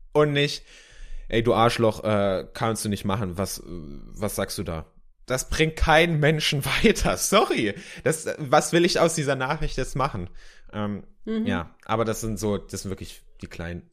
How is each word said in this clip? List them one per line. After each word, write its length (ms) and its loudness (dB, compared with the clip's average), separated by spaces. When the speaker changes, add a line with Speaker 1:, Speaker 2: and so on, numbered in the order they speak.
Speaker 1:
und 220 6
nicht, 320 0
"Ey, 120 4
du 100 4
Arschloch, 520 4
äh, 500 2
kannst 320 -2
du 20 -2
nicht 160 -2
machen, 320 -2
was, 300 -4
was 680 -8
sagst 220 -4
du 60 -4
da?" 240 -8
Das 240 -4
bringt 260 2
keinen 440 4
Menschen 440 2
<laughs> 180 -2
weiter, 360 4
sorry. 560 2
Das, 240 0
was 340 2
will 140 6
ich 120 2
aus 160 4
dieser 220 0
Nachricht 400 -2
jetzt 180 -4
machen? 360 -2
Ähm, 320 -6
Speaker 2:
Mhm. 180 -2
Speaker 1:
ja, 300 -4
aber 220 0
das 160 -2
sind 160 -4
so, 180 0
das 240 -8
sind 100 -6
wirklich 300 -12
die 40 -10
kleinen 460 -10